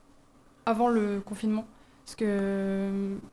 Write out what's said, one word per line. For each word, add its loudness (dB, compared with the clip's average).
avant 4
le 2
confinement. -2
Parce -16
que, -2
euh, 0